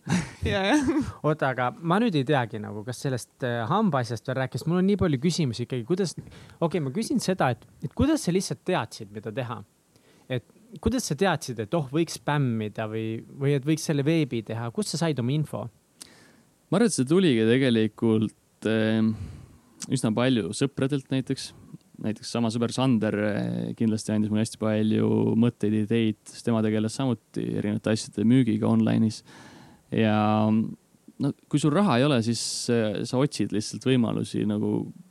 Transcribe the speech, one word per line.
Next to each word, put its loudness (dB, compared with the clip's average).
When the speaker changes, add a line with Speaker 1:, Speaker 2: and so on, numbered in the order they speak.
Speaker 1:
<laughs> -6
Jaa, 0
jah. 2
Speaker 2:
Oota, 2
aga 0
ma 2
nüüd 0
ei 2
teagi 0
nagu, -10
kas -10
sellest, -4
äh, -2
hambaasjast 0
veel -2
rääkis. -4
Mul 2
on 2
nii 2
palju 2
küsimusi -2
ikkagi. -4
Kuidas, -2
okei, 0
ma -6
küsin -2
seda, 2
et, -20
et -8
kuidas 2
sa -2
lihtsalt -2
teadsid, -4
mida -10
teha? -6
Et -4
kuidas 0
sa -4
teadsid, 0
et -6
oh, 0
võiks -2
spämmida -2
või, -4
või 0
et -8
võiks 0
selle 0
veebi 0
teha? -4
Kust -4
sa -2
said 0
oma 0
info? -4
Speaker 3:
Ma 4
arvan, 6
et 2
see 2
tuligi 4
tegelikult, 2
ähm, 2
üsna 0
palju 2
sõpradelt -2
näiteks. -4
Näiteks -6
sama 2
sõber -2
Sander, 2
äh, -2
kindlasti 0
andis 0
mulle 2
hästi -6
palju 2
mõtteid, 2
ideid, 2
sest -18
tema 2
tegeles 0
samuti -2
erinevate -2
asjade -2
müügiga 4
online'is. 2
Ja, 4
no, -4
kui 0
sul 4
raha 4
ei 4
ole, 2
siis, -2
äh, 0
sa 0
otsid -2
lihtsalt -4
võimalusi, 2
nagu, -2